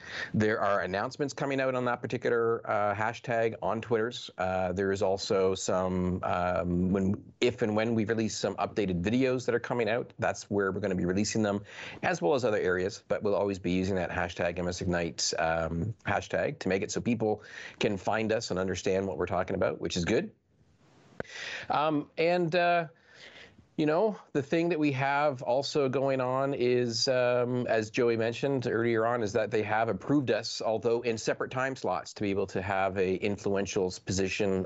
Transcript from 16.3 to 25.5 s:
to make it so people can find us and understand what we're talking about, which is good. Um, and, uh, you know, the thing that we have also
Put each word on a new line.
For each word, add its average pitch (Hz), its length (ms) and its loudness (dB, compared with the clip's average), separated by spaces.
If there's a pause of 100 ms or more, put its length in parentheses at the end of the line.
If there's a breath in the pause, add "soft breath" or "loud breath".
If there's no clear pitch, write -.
to - 120 -4
make 98 120 2
it - 80 -4
so - 100 -2
people 107 440 0 (360 loud breath)
can 107 180 0
find 107 340 0
us - 180 0
and 92 80 -2
understand 95 480 0
what 92 120 -4
we're 87 80 0
talking 95 320 -2
about, - 240 0
which 87 160 -4
is 87 80 0
good. 131 260 0 (1400 loud breath)
Um, 147 380 0 (100)
and, 170 380 2
uh, 175 300 4 (880 loud breath)
you 156 100 2
know, 180 320 2 (140)
the 143 100 0
thing 170 280 2
that 165 100 0
we 147 140 2
have 139 480 0
also 135 480 0